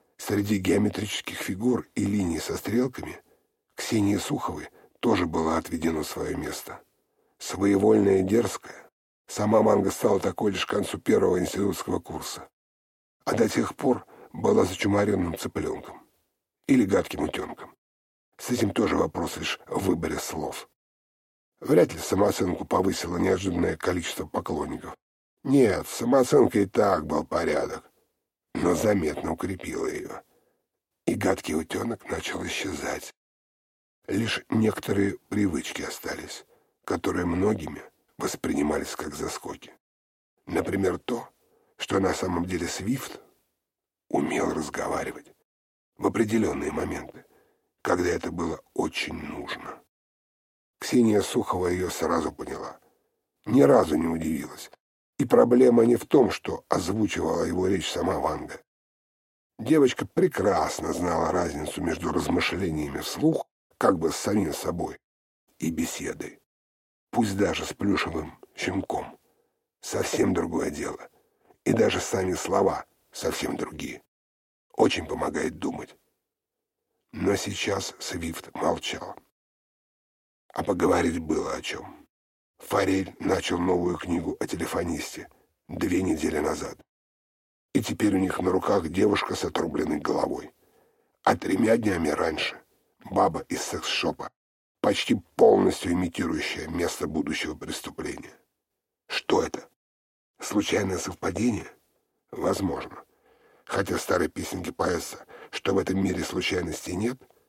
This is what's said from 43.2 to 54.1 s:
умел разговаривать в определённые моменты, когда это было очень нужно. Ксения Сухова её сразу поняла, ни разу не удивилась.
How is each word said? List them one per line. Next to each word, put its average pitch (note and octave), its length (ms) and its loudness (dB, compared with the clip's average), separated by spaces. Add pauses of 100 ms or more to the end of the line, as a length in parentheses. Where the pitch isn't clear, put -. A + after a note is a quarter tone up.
умел D2 440 0
разговаривать - 800 -6 (640)
в - 80 2
определённые G#2+ 640 2
моменты, - 520 -6 (580)
когда F2+ 260 2
это E2+ 220 -2
было E2+ 300 -4 (140)
очень - 400 -4
нужно. - 680 -10 (960)
Ксения A2+ 420 6
Сухова F#2 480 0
её F2+ 220 0
сразу D#2+ 420 0
поняла, C#2 460 -12 (640)
ни B2+ 180 6
разу A#2+ 340 6
не E2 100 0
удивилась. D#2 640 -4 (480)